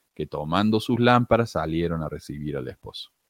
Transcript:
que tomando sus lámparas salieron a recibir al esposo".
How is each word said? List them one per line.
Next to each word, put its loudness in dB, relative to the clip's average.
que -6
tomando 0
sus -2
lámparas 4
salieron -2
a -6
recibir -8
al -8
esposo". -18